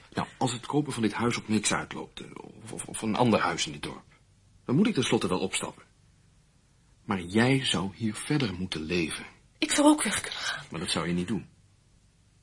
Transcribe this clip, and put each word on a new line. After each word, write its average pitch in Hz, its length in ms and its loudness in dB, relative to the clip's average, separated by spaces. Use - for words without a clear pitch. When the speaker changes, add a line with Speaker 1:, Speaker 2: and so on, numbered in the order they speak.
Speaker 1:
Nou, - 120 -2
als 127 140 0
het 120 140 -8
kopen 139 280 0
van 113 80 -4
dit 107 120 2
huis 117 240 0
op 117 100 -8
niks 107 260 2
uitloopt, - 460 -6
eh, - 80 -14
of, - 100 -14
of, - 120 -10
of - 160 -10
een 107 140 0
ander 110 240 6
huis 85 260 0
in 78 60 -6
dit 73 120 -10
dorp... - 200 -10
Dan 123 100 0
moet 214 120 6
ik 214 60 2
tenslotte 117 340 2
wel 90 120 0
opstappen. - 440 -4
Maar 98 140 -2
jij 120 440 2
zou 98 300 -2
hier 110 200 -4
verder 143 380 -2
moeten 90 280 -6
leven. 80 440 -2
Speaker 2:
Ik - 140 -2
zou 294 160 6
ook 302 160 8
weg 196 180 0
kunnen - 180 -8
gaan. - 320 -6
Speaker 1:
Maar - 80 -6
dat - 120 -4
zou 85 160 0
je 87 60 0
niet 90 140 0
doen. 98 220 -4